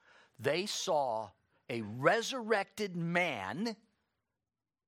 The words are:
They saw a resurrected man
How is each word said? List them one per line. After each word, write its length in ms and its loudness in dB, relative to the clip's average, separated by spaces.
They 260 0
saw 640 -2
a 120 -2
resurrected 1120 0
man 800 0